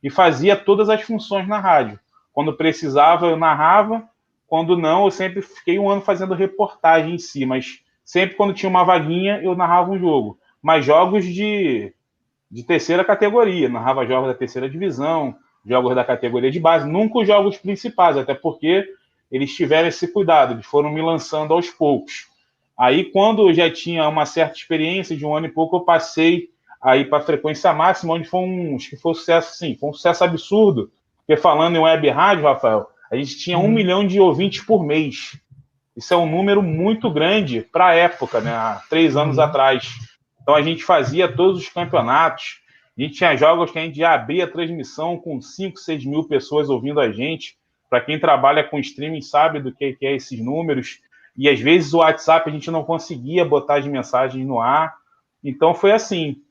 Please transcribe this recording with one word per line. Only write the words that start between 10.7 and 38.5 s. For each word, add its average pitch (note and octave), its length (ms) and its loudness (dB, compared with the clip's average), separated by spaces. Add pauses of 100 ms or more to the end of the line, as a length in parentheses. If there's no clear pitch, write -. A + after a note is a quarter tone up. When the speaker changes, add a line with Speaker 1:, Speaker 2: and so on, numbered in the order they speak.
Speaker 1:
jogos F3+ 400 4
de, F3+ 680 -4 (560)
de A#2 140 -16
terceira E3+ 420 0
categoria, G3+ 640 2
narrava B2 380 -2
jogos C3 200 0
da B2+ 60 -2
terceira C3 360 -6
divisão, D3+ 680 -4 (300)
jogos B2 280 0
da B2 100 0
categoria B2 460 -2
de D#3 100 -6
base, D#3+ 300 2
nunca G#3+ 300 0
os G#3 80 0
jogos G3+ 300 2
principais, F#3 600 0
até C3+ 160 -4
porque F3 540 -2 (440)
eles C#3 220 -4
tiveram D#3+ 340 2
esse E3+ 240 -6
cuidado, D#3 420 2
eles A2+ 120 -12
foram D3 260 0
me D#3 100 -4
lançando D#3+ 520 -2
aos F3 160 0
poucos. - 580 -2 (500)
Aí, C3 240 4
quando G3+ 460 4
eu E3 40 4
já E3 160 2
tinha E3 380 -4
uma D#3 180 0
certa D#3 300 -2
experiência, E3+ 600 -4
de C#3+ 100 -10
um D3+ 100 -4
ano D#3+ 120 -4
e - 40 -10
pouco, E3 240 -2
eu F3 60 -2
passei E3 680 0 (320)
aí C3 220 4
pra D3 160 0
Frequência D3+ 540 0
Máxima, E3 400 0
onde E3 160 -6
foi F3+ 100 -2
um, F3+ 380 -6
acho - 120 -12
que C#3+ 60 -18
foi - 160 -4
um D#3+ 40 -2
sucesso, E3 420 0
sim, D3+ 180 -6
foi C#3+ 140 -6
um D3 40 -12
sucesso E3+ 300 0
absurdo. E3+ 680 2 (380)
Porque D#3 120 4
falando E3 360 2
em D#3+ 40 2
web D#3+ 300 4
rádio, E3 360 2
Rafael, A#2 420 2 (240)
a A2+ 40 -6
gente C3+ 220 -8
tinha F3 200 -4
um F3+ 80 0
Speaker 2:
Hum. G#3+ 60 4
Speaker 1:
milhão G3+ 340 2
de F#3+ 140 0
ouvintes F#3 420 2
por G#3+ 220 2
mês. D3 540 -4 (600)
Isso A#2+ 160 -4
é F3 40 4
um E3+ 120 0
número G3 320 2
muito G3 480 -2
grande D#3 520 -2
pra F3 340 2
época, E3+ 440 0
né? A2+ 120 -6